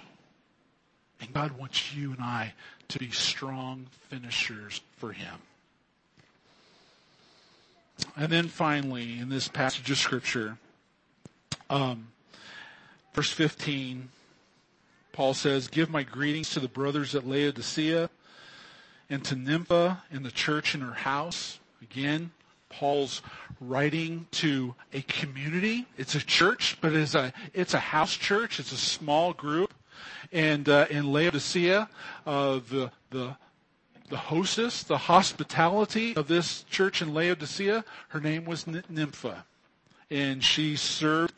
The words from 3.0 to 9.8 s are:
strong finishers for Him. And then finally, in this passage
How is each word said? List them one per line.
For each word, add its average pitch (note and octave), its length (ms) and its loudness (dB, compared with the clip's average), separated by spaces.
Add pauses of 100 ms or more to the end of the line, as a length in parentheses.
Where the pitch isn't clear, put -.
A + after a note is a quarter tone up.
strong C3 760 -4 (220)
finishers A2+ 720 -6 (160)
for A2 160 -10
Him. F#2 220 -14 (2750)
And D#3 160 0
then E3+ 160 4
finally, C3+ 720 -2
in B2 100 -6
this C3+ 180 -2
passage C3 440 -2